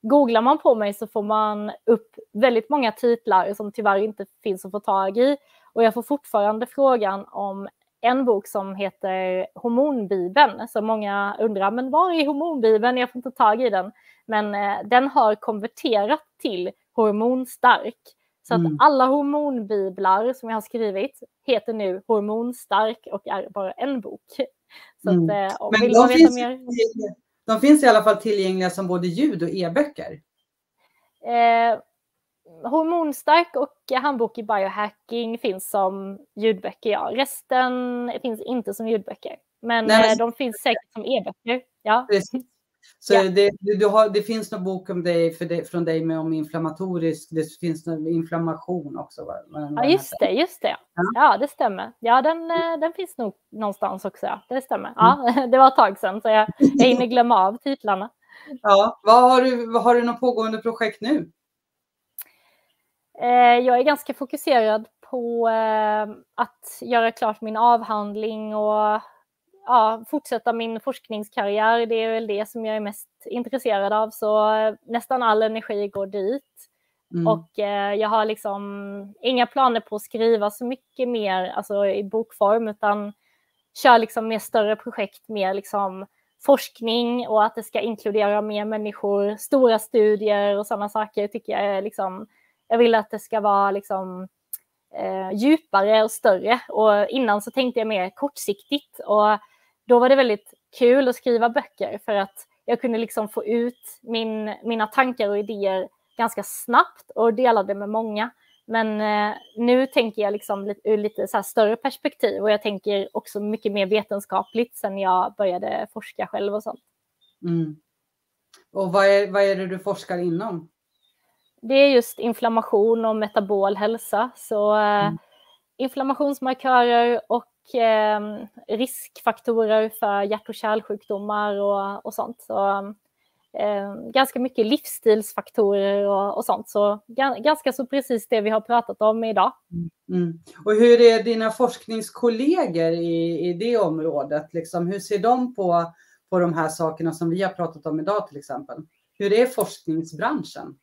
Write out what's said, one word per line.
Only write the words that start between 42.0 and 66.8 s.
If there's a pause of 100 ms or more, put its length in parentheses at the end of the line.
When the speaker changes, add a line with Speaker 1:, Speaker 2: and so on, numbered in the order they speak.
Speaker 2:
Precis. (560)
Så
Speaker 1:
Ja.
Speaker 2:
det, (100)
du,
du
har,
det
finns
någon
bok
om
dig,
för
det,
från
dig
med
om
inflammatorisk,
det
finns
någon
inflammation
också,
va? (140)
Vad,
vad
Speaker 1:
Ja,
Speaker 2:
den
Speaker 1:
just
Speaker 2:
heter.
Speaker 1:
det,
just
det. (180)
Speaker 2:
Ja. (120)
Speaker 1:
Ja,
det
stämmer.
Ja,
den,
eh,
den
finns
nog (160)
någonstans
också,
ja.
Det
stämmer.
Ja,
Speaker 2:
Mm.
Speaker 1:
<laughs>
det
var
ett
tag
sedan,
så
jag, (100)
jag
hinner
Speaker 2:
<laughs>
Speaker 1:
glömma
av
titlarna. (520)
Speaker 2:
Ja,
vad
har
du,
vad
har
du
något
pågående
projekt
nu? (1900)
Speaker 1:
Eh, (300)
jag
är
ganska
fokuserad (220)
på,
eh, (320)
att